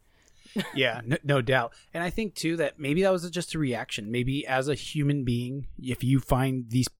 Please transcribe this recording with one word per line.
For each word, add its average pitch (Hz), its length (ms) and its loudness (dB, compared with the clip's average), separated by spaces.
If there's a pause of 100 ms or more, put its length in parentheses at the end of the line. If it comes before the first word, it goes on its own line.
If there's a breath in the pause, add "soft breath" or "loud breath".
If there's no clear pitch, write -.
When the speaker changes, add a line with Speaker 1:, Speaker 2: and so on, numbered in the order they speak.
(540 loud breath)
Speaker 1:
<laughs> - 220 -4
Speaker 2:
Yeah, 123 300 2
no, 127 180 0
no 139 180 4
doubt. 120 320 2 (200 loud breath)
And 165 100 -4
I 180 60 -2
think, 214 260 -4
too, 165 220 -2
that 160 200 -2
maybe 151 260 2
that 196 80 4
was 180 180 -2
just 170 260 -6
a 160 40 -2
reaction. 117 520 -2
Maybe 131 340 0
as 131 220 0
a 147 80 0
human 143 480 0
being, 123 440 -2 (140)
if 127 220 -4
you 131 160 6
find 131 500 0
these 120 200 2 (100)